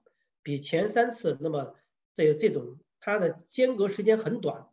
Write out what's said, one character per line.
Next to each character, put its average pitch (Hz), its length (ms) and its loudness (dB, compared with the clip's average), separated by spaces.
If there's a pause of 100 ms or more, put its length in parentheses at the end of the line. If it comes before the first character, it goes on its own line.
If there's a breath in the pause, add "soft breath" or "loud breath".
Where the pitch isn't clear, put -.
(420)
比 143 180 -6
前 165 280 -2
三 240 240 2
次， 151 300 -4
那 160 80 -2
么 139 260 -6 (380 loud breath)
这， 156 200 4
这 208 160 2
种 127 300 -6 (220)
它 208 180 -2
的 165 280 -2
间 254 280 0
隔 202 140 0
时 202 140 -6
间 220 140 6
很 220 220 -2
短， - 340 -6